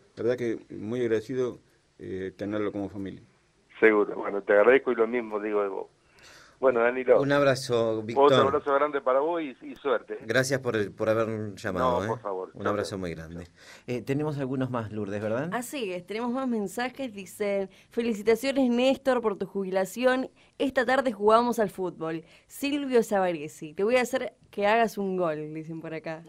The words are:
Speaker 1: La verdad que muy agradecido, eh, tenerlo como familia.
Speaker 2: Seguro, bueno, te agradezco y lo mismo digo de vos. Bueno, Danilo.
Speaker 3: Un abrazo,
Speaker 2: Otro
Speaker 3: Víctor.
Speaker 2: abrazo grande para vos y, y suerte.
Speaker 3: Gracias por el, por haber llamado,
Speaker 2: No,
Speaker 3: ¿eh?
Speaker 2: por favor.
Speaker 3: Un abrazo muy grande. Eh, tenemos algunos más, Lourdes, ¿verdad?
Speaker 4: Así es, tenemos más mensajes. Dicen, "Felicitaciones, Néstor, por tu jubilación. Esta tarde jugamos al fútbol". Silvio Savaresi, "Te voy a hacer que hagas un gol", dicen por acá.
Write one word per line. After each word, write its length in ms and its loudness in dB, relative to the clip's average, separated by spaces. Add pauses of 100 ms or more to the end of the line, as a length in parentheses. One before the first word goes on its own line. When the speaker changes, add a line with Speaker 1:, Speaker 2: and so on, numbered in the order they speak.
(160)
Speaker 1:
La 80 -6
verdad 140 2
que 220 -4 (160)
muy 260 -6
agradecido, 580 -2 (400)
eh, 360 -8
tenerlo 360 -4
como 180 -6
familia. 320 -12 (580)
Speaker 2:
Seguro, 360 6
bueno, 280 -4
te 100 4
agradezco 380 8
y 40 0
lo 120 2
mismo 320 -4
digo 220 -2
de 80 -2
vos. 180 -8 (720)
Bueno, 200 4
Danilo. 420 4
Speaker 3:
Un 100 0
abrazo, 600 2
Speaker 2:
Otro 120 -2
Speaker 3:
Víctor. 300 4
Speaker 2:
abrazo 400 2
grande 260 0
para 200 2
vos 240 0
y, 180 -10
y 140 -14
suerte. 500 -4
Speaker 3:
Gracias 340 0
por 160 -2
el, 160 -2
por 160 -4
haber 460 -2
llamado, 460 -2
Speaker 2:
No, 60 -2
Speaker 3:
¿eh? 20 -4
Speaker 2:
por 120 -4
favor. 360 -8
Speaker 3:
Un 100 -10
abrazo 320 -2
muy 160 -6
grande. 340 -14 (380)
Eh, 160 -6
tenemos 380 -4
algunos 320 -4
más, 200 -6
Lourdes, 300 -6
¿verdad? 320 -4
Speaker 4:
Así 400 -6
es, 140 -8
tenemos 240 -6
más 160 -4
mensajes. 640 -4
Dicen, 560 -4 (220)
"Felicitaciones, 800 2
Néstor, 500 2
por 160 0
tu 80 -6
jubilación. 840 0 (260)
Esta 260 0
tarde 280 2
jugamos 480 4
al 100 2
fútbol". 540 -6 (240)
Silvio 560 0
Savaresi, 720 -2
"Te 80 -2
voy 140 4
a 40 4
hacer 320 -4 (160)
que 160 -2
hagas 320 2
un 180 -2
gol", 380 -2
dicen 260 -10
por 140 -10
acá. 360 -10